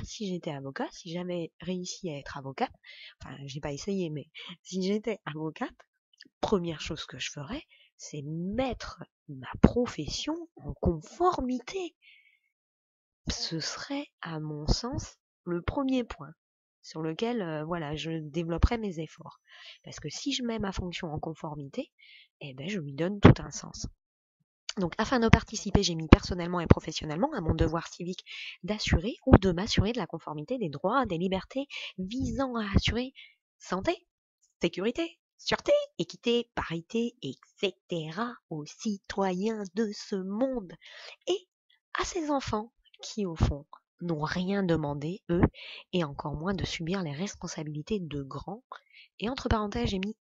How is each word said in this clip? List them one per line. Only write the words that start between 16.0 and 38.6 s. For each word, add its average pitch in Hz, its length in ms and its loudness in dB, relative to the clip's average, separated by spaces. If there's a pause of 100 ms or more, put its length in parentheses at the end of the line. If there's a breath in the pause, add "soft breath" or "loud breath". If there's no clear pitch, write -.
point 156 300 -12 (480)
sur - 200 -8
lequel, 214 400 0
euh, 156 220 -2
voilà, 156 320 -2
je 156 160 -4
développerais 165 680 0
mes 196 220 -4
efforts. - 400 -10 (460 loud breath)
Parce - 160 -12
que 151 80 -4
si - 240 -2
je 254 100 0
mets 226 160 0
ma 202 140 -2
fonction 175 400 -4
en 156 60 -2
conformité, 151 720 -6 (480 loud breath)
eh 139 120 -10
ben, 135 140 -8
je 202 120 -2
lui 143 120 -4
donne 175 300 0
tout - 200 12
un 139 100 -8
sens. - 360 -8 (880)
Donc, 175 200 2
afin 233 220 4
de 226 100 8
participer, - 540 0
j'ai 180 100 0
mis 160 140 -4
personnellement 180 520 4
et 160 60 0
professionnellement 160 680 -2
à 220 80 -2
mon 160 120 2
devoir 165 340 0
civique - 380 -8 (380 loud breath)
d'assurer 208 520 0 (120)
ou 254 100 12
de 190 140 6
m'assurer 190 420 2
de 254 60 0
la 170 80 2
conformité 156 500 -4
des 196 120 0
droits, 208 360 2
des 170 140 0
libertés 190 480 0 (320 loud breath)
visant 247 560 0
à 214 100 0 (100)
assurer 240 380 2 (460 loud breath)
santé, 196 360 2 (680)
sécurité, 226 560 0 (180)
sûreté, - 360 2 (260)
équité, 233 560 2
parité, 196 640 -2
et 135 140 -6 (220)
cetera 180 760 -2 (160)
aux 151 160 -6